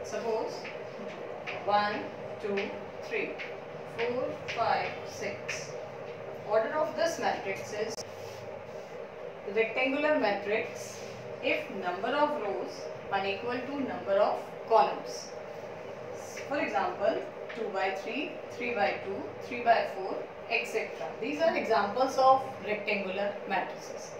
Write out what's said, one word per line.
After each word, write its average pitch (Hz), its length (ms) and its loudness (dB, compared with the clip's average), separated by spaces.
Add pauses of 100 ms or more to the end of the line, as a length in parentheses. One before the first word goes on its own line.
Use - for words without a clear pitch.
Suppose 220 480 -2 (1120)
one, 208 400 4 (380)
two, 202 180 0 (440)
three, 147 260 -2 (640)
four, 247 320 0 (200)
five, 220 420 2 (180)
six. - 640 -6 (760)
Order 220 280 4
of - 200 4
this 330 240 2
matrix 196 540 0
is 214 220 -2 (1600)
rectangular 269 680 4
matrix 202 800 0 (420)
if 311 340 2
number 185 320 0
of 285 340 4
rows 190 400 -2 (280)
unequal 214 480 0
to 277 220 -4
number 196 380 2
of - 200 6 (300)
columns. - 640 4 (1200)
For 294 120 0
example, 202 640 2 (340)
two 220 140 0
by 190 200 2
three, 240 400 -2 (220)
three 240 200 -2
by 202 320 4
two, 196 160 -2 (280)
three 240 160 -4
by 220 320 8
four, 190 180 -2 (340)
et 240 200 0
cetera. - 400 -2 (120)
These 285 200 -2
are 330 160 6
examples 220 640 4
of 262 220 10 (240)
rectangular 202 680 0 (160)
matrices. - 720 -2